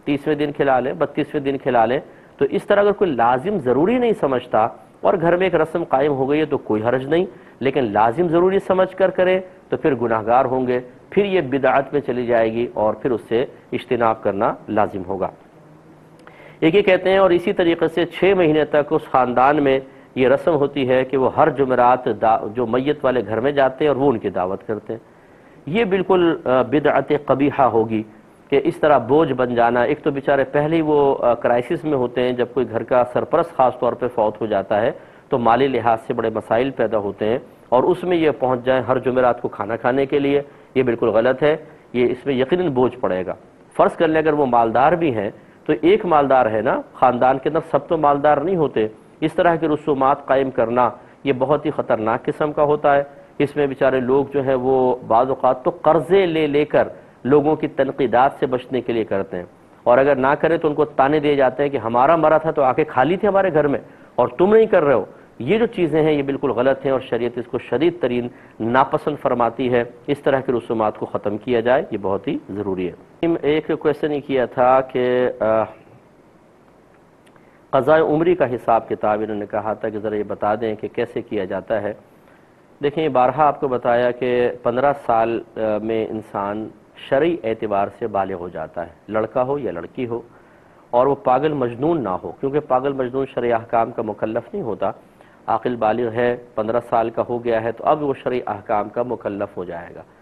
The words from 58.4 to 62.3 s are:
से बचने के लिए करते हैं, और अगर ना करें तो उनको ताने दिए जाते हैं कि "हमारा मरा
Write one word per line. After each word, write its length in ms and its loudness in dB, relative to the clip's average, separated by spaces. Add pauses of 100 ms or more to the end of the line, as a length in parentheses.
से 60 0
बचने 340 -4
के 120 -4
लिए 120 0
करते 320 -6
हैं, 100 -8 (400)
और 120 6
अगर 200 4
ना 160 2
करें 240 0
तो 100 0
उनको 160 0
ताने 360 2
दिए 160 0
जाते 260 2
हैं 100 -2
कि 60 -2
"हमारा 380 2
मरा 220 4